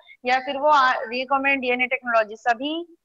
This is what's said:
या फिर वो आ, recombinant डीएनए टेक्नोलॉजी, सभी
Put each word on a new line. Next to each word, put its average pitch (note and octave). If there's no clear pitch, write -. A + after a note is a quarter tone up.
या B3+
फिर C4+
वो C#4+
आ, C4
recombinant C4
डीएनए B3
टेक्नोलॉजी, A#3
सभी D4